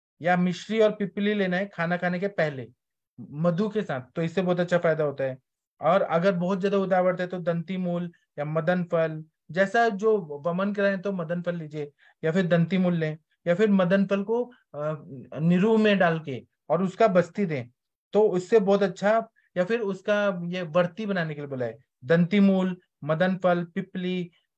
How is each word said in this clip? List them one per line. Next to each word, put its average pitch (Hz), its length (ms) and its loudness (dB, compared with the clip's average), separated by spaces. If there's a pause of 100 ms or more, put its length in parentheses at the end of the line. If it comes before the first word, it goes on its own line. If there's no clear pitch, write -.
(220)
या 175 140 4
मिश्री 180 440 0
और 214 100 6
पिपली 208 440 -2
लेना 185 220 0
है 196 100 -2
खाना 175 300 -4
खाने 180 240 -2
के 202 80 -2
पहले 147 400 -4 (520)
मधु 165 480 -2
के 208 140 -4
साथ, 135 180 -6 (160)
तो 170 60 -2
इससे 165 200 -2
बहुत 180 180 0
अच्छा 175 180 0
फायदा 160 260 0
होता 139 200 -4
है। 135 140 -6 (420)
और 180 220 4
अगर 170 300 2
बहुत 180 280 -2
ज्यादा 196 180 0
उदावर्त 185 420 2
है 180 60 -4
तो 180 120 -8
दंती 170 380 -4
मूल 175 360 -4 (260)
या 147 60 -4
मदन 160 400 0
फल, 160 400 -2 (260)
जैसा 196 380 2
जो 214 300 0 (280)
वमन 185 260 -2
कराएं 196 280 0
तो 202 120 -4
मदन 175 300 -6
फल 175 120 -4
लीजिए 151 360 -8 (340)
या 156 80 0
फिर 185 140 0
दंती 170 320 2
मूल 180 160 2
लें, 156 240 -4 (280)
या 170 80 4
फिर 208 160 2
मदन 190 360 4
फल 196 160 0
को, 226 220 -2 (300)
अ, 147 300 -6 (360)
निरू 180 360 4
में 208 220 4
डाल 165 220 2
के 139 260 -10 (220)
और 170 140 2
उसका 196 260 4
बस्ती 180 380 0
दें, 139 180 -4 (480)
तो 202 100 4
उससे 202 380 4
बहुत 196 220 2
अच्छा, 202 460 0 (280)
या 180 80 2
फिर 226 160 -2
उसका 196 640 -2
ये 180 180 -6
वर्ती 175 440 -2
बनाने 165 280 -2
के 147 60 -12
लिए 143 80 -8
बोला 127 180 -4
है। 113 120 -8 (260)
दंती 170 360 4
मूल, 185 360 4 (280)
मदन 175 320 0
फल, 175 280 2
पिपली, 180 680 -6 (280)